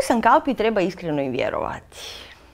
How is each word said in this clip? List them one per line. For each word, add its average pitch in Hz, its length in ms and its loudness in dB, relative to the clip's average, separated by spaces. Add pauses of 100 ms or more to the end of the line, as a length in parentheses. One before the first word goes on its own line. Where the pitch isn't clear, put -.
sankalpi 254 460 4
treba 214 280 0
iskreno 170 400 -2
i 135 80 -2
vjerovati. - 720 -4 (540)